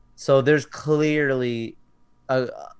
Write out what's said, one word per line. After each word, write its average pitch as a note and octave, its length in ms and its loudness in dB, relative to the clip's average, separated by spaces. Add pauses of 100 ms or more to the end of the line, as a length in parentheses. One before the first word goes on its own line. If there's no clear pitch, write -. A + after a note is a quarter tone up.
(160)
So C3+ 260 4
there's C#3+ 240 2
clearly C#3 1080 -2 (540)
a C3 180 0 (320)